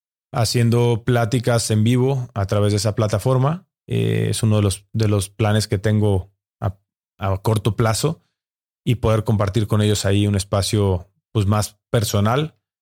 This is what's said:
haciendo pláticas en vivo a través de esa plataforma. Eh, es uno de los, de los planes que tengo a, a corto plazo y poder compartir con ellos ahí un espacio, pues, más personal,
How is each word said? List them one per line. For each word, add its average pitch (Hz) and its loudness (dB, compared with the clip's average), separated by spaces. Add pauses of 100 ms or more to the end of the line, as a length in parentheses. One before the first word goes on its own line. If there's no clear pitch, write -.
(320)
haciendo 120 0
pláticas 117 0
en 107 2
vivo 127 0
a 98 -2
través 104 0
de 104 0
esa 104 -2
plataforma. 127 0 (200)
Eh, 110 -2
es - -4
uno 110 2
de 104 2
los, 98 -2
de 110 0
los 101 0
planes 107 0
que 101 -2
tengo 104 0 (280)
a, - -4 (400)
a 98 -2
corto 107 -2
plazo 117 0 (600)
y 123 0
poder 110 2
compartir 104 0
con 107 0
ellos 104 0
ahí 101 2
un 101 0
espacio, 98 -2 (220)
pues, 104 0
más 107 -2 (120)
personal, 117 -2 (260)